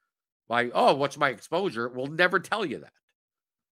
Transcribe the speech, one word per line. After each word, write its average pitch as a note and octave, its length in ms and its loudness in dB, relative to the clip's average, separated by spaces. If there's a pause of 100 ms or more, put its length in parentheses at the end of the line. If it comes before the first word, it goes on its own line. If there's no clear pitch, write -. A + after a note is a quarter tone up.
(460)
by, A#2+ 280 0
"Oh, G3+ 200 6
what's C#3+ 220 -2
my C#3+ 140 2
exposure?" B2+ 580 -4
will B2+ 200 -6
never F3+ 300 2
tell G3+ 280 -4
you G#2 140 -6
that. - 120 -20 (840)